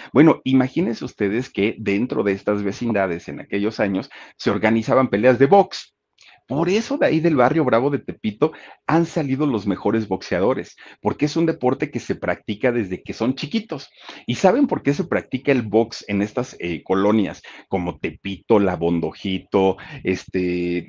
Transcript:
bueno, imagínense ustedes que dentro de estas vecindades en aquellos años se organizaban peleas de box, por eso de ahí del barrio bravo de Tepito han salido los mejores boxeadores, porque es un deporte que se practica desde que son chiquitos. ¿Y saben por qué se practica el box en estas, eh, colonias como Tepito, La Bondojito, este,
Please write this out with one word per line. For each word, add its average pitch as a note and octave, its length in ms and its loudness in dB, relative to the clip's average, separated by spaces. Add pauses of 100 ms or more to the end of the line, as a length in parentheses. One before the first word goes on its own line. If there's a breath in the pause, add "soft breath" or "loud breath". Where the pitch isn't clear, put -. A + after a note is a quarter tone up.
(140 loud breath)
bueno, D3+ 300 6
imagínense C3+ 600 0
ustedes A2 460 -2
que G2+ 280 -2
dentro A2 440 -2
de G2+ 100 2
estas G#2 300 -2
vecindades G2 640 -2
en D2 120 -10
aquellos G2+ 400 -4
años G2 280 -2 (300 loud breath)
se - 120 -2
organizaban A2+ 600 2
peleas A#2 280 4
de C3 60 6
box, F#3 500 2 (540 soft breath)
por D#3 200 -2
eso A3+ 300 -2
de F#3 80 2
ahí D3 140 2
del D#3+ 160 2
barrio C3+ 280 2
bravo B2 260 2
de C#3 80 -2
Tepito A2 540 -4 (340 loud breath)
han D#3+ 200 2
salido C#3+ 400 -2
los A2+ 200 -2
mejores G#2 420 -2
boxeadores, F#2+ 680 -2 (240 loud breath)
porque - 260 -2
es D3 100 -2
un E3 100 2
deporte C#3 440 -2
que A#2 100 -8
se - 140 -6
practica G2+ 580 -4
desde F#2 300 -4
que - 120 -10
son - 200 -2
chiquitos. - 540 -8 (380 loud breath)
¿Y - 80 -2
saben A#3 320 4
por - 160 -2
qué C#3 100 2
se E3 120 -2
practica - 480 -2
el B2+ 100 2
box A2 460 0
en G2+ 120 0
estas, G#2+ 400 -4
eh, E2+ 220 -6
colonias G2 600 0 (260 loud breath)
como F2 300 -4
Tepito, G2 600 -2
La F#2+ 180 0
Bondojito, F2+ 1000 0 (280 loud breath)
este, F2 840 -4